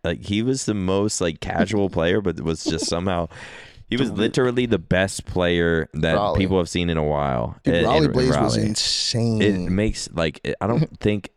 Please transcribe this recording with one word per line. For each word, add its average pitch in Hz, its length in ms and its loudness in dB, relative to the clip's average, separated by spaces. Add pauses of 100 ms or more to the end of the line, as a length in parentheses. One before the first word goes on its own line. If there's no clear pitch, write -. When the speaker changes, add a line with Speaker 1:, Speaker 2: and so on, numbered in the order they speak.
Speaker 1:
Like, 85 220 -4
he 101 180 0
was 131 220 0
the 107 100 0
most, 98 460 0
like, 85 200 -2
casual 98 500 0
Speaker 2:
<laughs> - 0 -
Speaker 1:
player, 90 300 2
but 92 200 -4
was 80 240 -4
just 82 220 -2
somehow, 87 420 -2 (600)
he 113 80 -2
was 127 140 0
Speaker 2:
Dude. 104 80 -6
Speaker 1:
literally 123 480 2
the 113 120 2
best 92 480 0
player 85 680 2
that 80 200 2
Speaker 2:
Raleigh. 98 240 2
Speaker 1:
people 95 200 2
have 85 120 0
seen 87 180 0
in 82 80 0
a 78 80 0
while. 71 600 -2
Speaker 2:
Dude, - 100 2
Speaker 1:
In, 85 100 4
Speaker 2:
Raleigh 156 220 4
Speaker 1:
in - 60 0
Speaker 2:
Blaze - 160 2
was - 80 2 (200)
Speaker 1:
Raleigh. 107 120 0
Speaker 2:
insane. 113 760 0
Speaker 1:
It 95 280 0
makes, 104 420 0
like, 82 280 -2 (200)
I 92 60 -2
don't 127 320 0
Speaker 2:
<laughs> - 20 -20
Speaker 1:
think 104 360 0